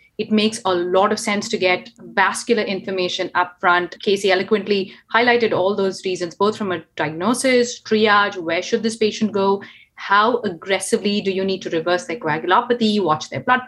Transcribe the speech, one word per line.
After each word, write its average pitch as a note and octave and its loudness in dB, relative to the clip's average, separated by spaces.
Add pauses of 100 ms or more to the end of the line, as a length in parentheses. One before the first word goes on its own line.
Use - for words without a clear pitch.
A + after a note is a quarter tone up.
(160)
it G#3+ -4
makes G#3+ 0
a F#3+ 2
lot F#3 2
of G#3+ -2
sense G#3 -2
to G#3 -2
get F3+ 0
vascular G#3 0
information F#3 -4
up F3+ -2
front. F3 2
Casey G3 2
eloquently G3 0 (200)
highlighted A#3+ 4
all F#3+ 0
those F#3+ -2
reasons, F3 -4
both G#3 0
from G3 -4
a D#3+ -6 (140)
diagnosis, A#3+ 0
triage, G#3 2
where E3+ -2
should G#3+ -2
this A3 -2
patient G#3+ -2
go, G3 2 (340)
how A3 2
aggressively G3+ -2
do F#3+ -2
you F#3+ -2
need F#3+ -2
to - -10
reverse F3 -2
their E3 -8
coagulopathy, G#3 0
watch D3+ 0
their - -8
blood B3 2